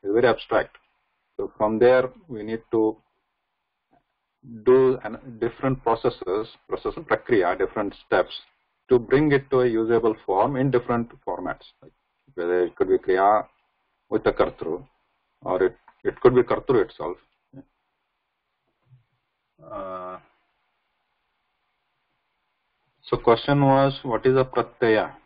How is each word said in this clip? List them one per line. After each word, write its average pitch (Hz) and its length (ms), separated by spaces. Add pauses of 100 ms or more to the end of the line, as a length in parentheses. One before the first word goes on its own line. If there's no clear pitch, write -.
It's 101 120
very 120 140
abstract. - 480 (600)
So 101 220
from 110 220
there, 127 240 (240)
we 110 160
need 110 260
to 110 260 (1700)
do 127 380
an, 113 160 (220)
different 123 420
processes, 113 640 (220)
process 101 280
and 156 100
prakriya, 95 520
different 104 360 (120)
steps - 260 (560)
to 123 120
bring 143 320
it 135 180
to 131 120
a 123 60
usable 110 460 (100)
form 107 320
in 135 140
different 120 400 (160)
formats. 90 380 (180)
Like 78 100 (420)
whether 90 300
it 82 120
could 95 120
be 95 100
kriya 98 460 (640)
with 110 160
the 107 80
kartru, - 500 (600)
or 92 220
it, - 120 (280)
it - 160
could 123 140
be 123 80
kartru 135 400
itself. - 340 (2500)
Uh, 92 560 (3000)
so 123 100
question 143 440
was, 135 420
what 113 200
is 131 120
a 131 80
pratyaya? 113 680 (140)